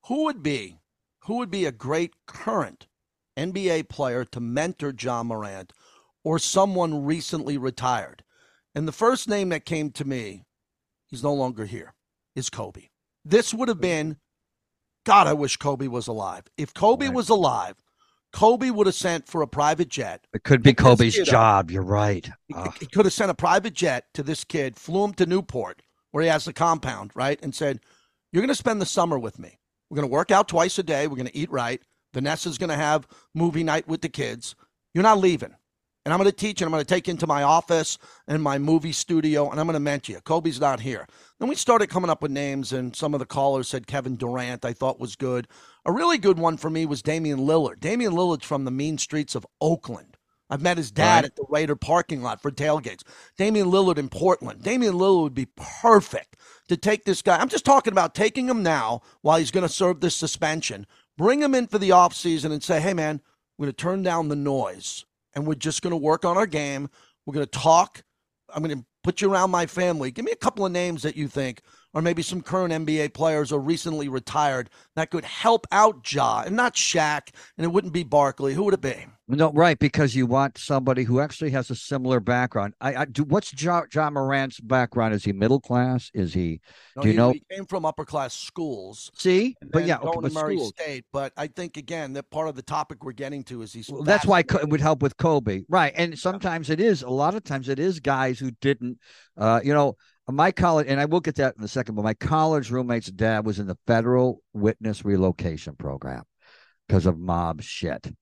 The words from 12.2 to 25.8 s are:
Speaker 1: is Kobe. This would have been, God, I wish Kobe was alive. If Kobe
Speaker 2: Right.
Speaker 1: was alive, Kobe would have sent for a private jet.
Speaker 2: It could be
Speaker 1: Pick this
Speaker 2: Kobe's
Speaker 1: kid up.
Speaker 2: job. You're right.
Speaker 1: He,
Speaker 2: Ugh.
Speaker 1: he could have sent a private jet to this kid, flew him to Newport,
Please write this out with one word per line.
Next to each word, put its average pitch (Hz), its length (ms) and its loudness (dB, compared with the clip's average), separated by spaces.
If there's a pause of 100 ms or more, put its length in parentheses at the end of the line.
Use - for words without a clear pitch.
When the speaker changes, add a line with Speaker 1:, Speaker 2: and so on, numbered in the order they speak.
Speaker 1:
is 135 160 -6
Kobe. - 380 -14 (360)
This 214 300 2
would 233 140 -2
have 190 120 -2
been, 160 360 -2 (880)
God, 196 240 8
I 147 60 2
wish 147 220 -2
Kobe 139 300 -4
was 120 220 -6
alive. 104 480 -8
If 147 180 -8
Kobe 247 320 4
Speaker 2:
Right. 262 80 -4
Speaker 1:
was 233 140 -2
alive, 123 480 2 (540)
Kobe 233 380 4
would 208 180 2
have 185 80 2
sent 170 320 -4
for 165 140 -4
a 143 80 0
private 151 400 0
jet. 101 460 -8
Speaker 2:
It - 100 -6
could 131 180 6
be 135 80 12
Speaker 1:
Pick 120 60 4
this - 80 2
Speaker 2:
Kobe's 117 320 8
Speaker 1:
kid 185 60 4
up. - 80 0
Speaker 2:
job. 104 400 6
You're 95 120 -2
right. 101 480 0 (160)
Speaker 1:
He, - 80 -14
Speaker 2:
Ugh. 90 240 -10
Speaker 1:
he 147 80 -14
could 202 200 4
have - 80 2
sent 196 160 0
a 160 40 -2
private 185 380 2
jet 139 400 -2
to 147 100 -8
this 127 220 -6
kid, 135 320 -4
flew 185 280 -2
him 208 100 -4
to 185 100 2
Newport, 147 560 -4 (300)